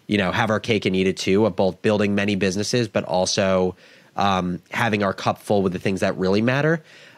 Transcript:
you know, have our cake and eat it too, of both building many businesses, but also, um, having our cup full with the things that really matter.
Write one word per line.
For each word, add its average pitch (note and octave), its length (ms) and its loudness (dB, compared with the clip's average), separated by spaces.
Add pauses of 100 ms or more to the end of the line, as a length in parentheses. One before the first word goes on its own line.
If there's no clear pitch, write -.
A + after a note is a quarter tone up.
you G#2 100 0
know, F#2 140 0
have G2+ 180 0
our G#2+ 80 2
cake G#2 280 -2
and F#2+ 100 0
eat F#2+ 100 2
it F2+ 100 0
too, G2 300 2
of F#2+ 80 0
both F#2+ 260 0
building G#2 360 2
many G2+ 180 0
businesses, G#2 540 -2
but G2+ 160 -2
also, F#2 720 0 (400)
um, F#2 440 0 (120)
having G#2+ 320 0
our F#2+ 80 0
cup - 260 -4
full G#2 240 0
with F#2 100 0
the F#2 60 -6
things F#2+ 220 -4
that F#2+ 160 0
really F#2+ 260 2
matter. D3 400 0 (360)